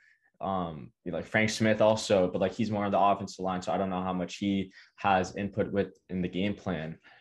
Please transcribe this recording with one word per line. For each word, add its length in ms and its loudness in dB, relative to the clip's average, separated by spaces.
Um, 500 -6
you 60 -8
know, 80 -4
like, 80 -8
Frank 220 2
Smith 320 2
also, 460 4
but, 140 -2
like, 120 0
he's 180 -2
more 120 -2
on 80 0
the 80 4
offensive 440 0
line, 180 -2
so 100 -4
I 60 0
don't 120 0
know 120 -2
how 100 -2
much 240 -4
he 380 -2
has 400 2
input 340 -2
with 260 -2
in 120 -4
the 60 0
game 280 -2
plan. 420 -6